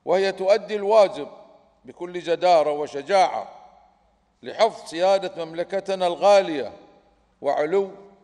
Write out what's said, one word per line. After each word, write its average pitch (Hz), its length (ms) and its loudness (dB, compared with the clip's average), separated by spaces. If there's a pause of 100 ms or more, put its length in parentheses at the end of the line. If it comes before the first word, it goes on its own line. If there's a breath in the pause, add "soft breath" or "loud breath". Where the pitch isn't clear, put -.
وهي 190 260 0
تؤدي 190 440 -2
الواجب 196 520 2 (580)
بكل 175 340 -12
جدارة 165 520 2
وشجاعة 143 800 0 (920)
لحفظ - 460 -2
سيادة 185 560 -2
مملكتنا 180 640 -4
الغالية 165 680 2 (680)
وعلو 156 500 -2 (320)